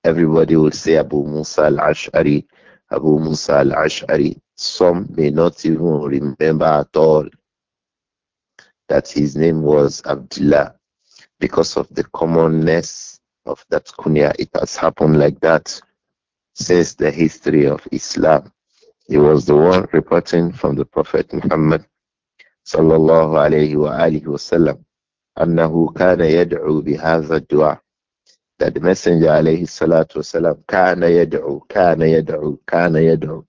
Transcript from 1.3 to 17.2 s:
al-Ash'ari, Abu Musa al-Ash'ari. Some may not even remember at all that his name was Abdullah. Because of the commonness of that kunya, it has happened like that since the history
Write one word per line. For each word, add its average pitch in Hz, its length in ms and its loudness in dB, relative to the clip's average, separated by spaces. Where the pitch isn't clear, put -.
al-Ash'ari, 76 760 0
Abu 76 300 0
Musa 76 380 -2
al-Ash'ari. 73 800 -2
Some 90 500 -2
may 76 140 0
not 82 340 -2
even 80 380 0
remember 73 640 -2
at 78 320 0
all 78 320 2
that 71 200 -2
his 71 280 -4
name 80 260 0
was 73 420 0
Abdullah. 71 680 -2
Because - 380 -2
of - 180 -4
the - 100 -6
commonness 82 1160 -2
of - 240 -10
that - 160 -4
kunya, 73 520 -2
it - 200 -8
has - 180 -4
happened 78 420 0
like 73 220 2
that 80 400 0
since 87 400 0
the 78 160 -2
history 78 560 0